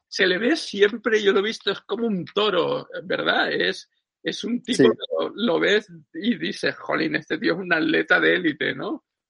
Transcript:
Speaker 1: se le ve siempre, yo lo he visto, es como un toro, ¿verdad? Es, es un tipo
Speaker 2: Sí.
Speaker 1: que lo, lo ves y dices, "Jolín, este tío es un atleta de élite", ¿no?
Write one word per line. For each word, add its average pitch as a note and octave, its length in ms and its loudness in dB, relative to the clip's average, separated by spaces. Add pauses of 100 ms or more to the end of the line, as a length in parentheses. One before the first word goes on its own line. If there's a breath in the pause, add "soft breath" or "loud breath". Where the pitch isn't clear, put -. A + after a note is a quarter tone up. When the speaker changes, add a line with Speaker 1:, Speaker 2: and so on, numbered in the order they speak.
Speaker 1:
se - 180 0
le F#3 120 4
ve B3 180 2
siempre, G#3+ 640 2
yo G3 100 4
lo G3 80 2
he G3 40 2
visto, G#3+ 280 -4
es - 100 -6
como A#3 260 -4
un F#3 180 -2
toro, D#3+ 600 0 (160)
¿verdad? D#3 480 0
Es, E3+ 380 -2 (340)
es - 200 -6
un A#3+ 180 -4
tipo - 220 2
Speaker 2:
Sí. - 60 8
Speaker 1:
que - 80 2 (220)
lo, A2 160 -2
lo G3+ 240 0
ves G3 280 2 (260)
y G3 240 -2
dices, D3+ 380 -6
"Jolín, D3+ 400 -4
este D#3+ 220 -6
tío E3 160 -2
es F3 60 -4
un F3+ 140 -2
atleta D#3+ 460 2
de E3 160 4
élite", D3 380 -2
¿no? F3+ 300 -8 (260)